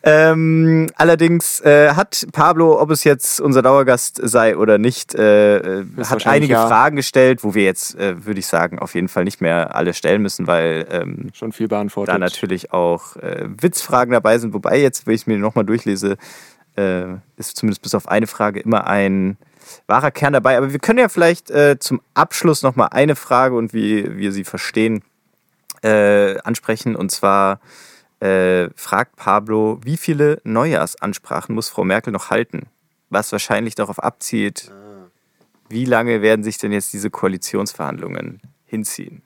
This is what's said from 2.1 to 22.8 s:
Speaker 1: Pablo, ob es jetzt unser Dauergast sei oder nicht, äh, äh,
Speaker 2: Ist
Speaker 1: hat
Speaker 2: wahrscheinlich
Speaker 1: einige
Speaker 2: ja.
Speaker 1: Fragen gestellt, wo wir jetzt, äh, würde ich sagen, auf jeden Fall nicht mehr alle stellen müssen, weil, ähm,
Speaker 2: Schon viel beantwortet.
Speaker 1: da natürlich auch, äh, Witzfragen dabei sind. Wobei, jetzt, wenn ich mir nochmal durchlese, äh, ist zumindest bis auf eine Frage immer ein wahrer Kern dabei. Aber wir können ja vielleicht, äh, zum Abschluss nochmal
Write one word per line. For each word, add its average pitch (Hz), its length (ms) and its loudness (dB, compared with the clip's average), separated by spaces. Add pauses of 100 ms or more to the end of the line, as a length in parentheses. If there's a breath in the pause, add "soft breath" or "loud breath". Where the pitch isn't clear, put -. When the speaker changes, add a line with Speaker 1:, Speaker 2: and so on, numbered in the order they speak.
Speaker 1:
Pablo, 160 480 4
ob 151 120 2
es 151 120 -2
jetzt - 380 2
unser 131 220 4
Dauergast 131 580 4
sei 113 340 2
oder 107 220 4
nicht, 120 380 -2
äh, 104 420 6
äh, 95 240 -4
Speaker 2:
Ist 92 60 -14
Speaker 1:
hat - 100 -18
Speaker 2:
wahrscheinlich 120 300 -2
Speaker 1:
einige 139 260 2
Speaker 2:
ja. 113 140 2
Speaker 1:
Fragen 127 300 4
gestellt, 131 460 2
wo 101 120 -4
wir 104 80 4
jetzt, - 320 -2
äh, 90 280 -4
würde 101 160 -6
ich 90 60 -10
sagen, 82 320 -2
auf - 160 -10
jeden 87 140 -2
Fall 90 160 -4
nicht 98 180 -6
mehr 85 340 -2
alle 87 200 -2
stellen 95 260 0
müssen, 92 240 -6
weil, 82 460 -2
ähm, 87 420 -8
Speaker 2:
Schon 110 200 -12
viel 113 160 -6
beantwortet. 101 440 -4
Speaker 1:
da 92 60 0
natürlich 90 520 -6
auch, 85 440 -2
äh, - 320 -10
Witzfragen 123 640 -2
dabei 113 260 2
sind. 117 160 -6
Wobei, 107 260 0
jetzt, 135 280 0
wenn 113 80 2
ich - 100 -8
mir 107 140 -2
nochmal 107 260 -2
durchlese, 101 520 -2 (580 loud breath)
äh, 92 300 -2 (320)
ist - 200 -12
zumindest 107 240 -4
bis - 140 -6
auf 98 120 -4
eine 107 200 0
Frage 104 320 -4
immer 110 260 -2
ein 98 520 0 (500 loud breath)
wahrer 131 240 2
Kern 143 220 -2
dabei. 127 240 2
Aber 135 140 -2
wir 143 80 -6
können 226 200 2
ja 233 100 4
vielleicht, 170 400 0
äh, 143 300 4
zum - 220 -4 (120)
Abschluss - 480 0
nochmal 123 300 0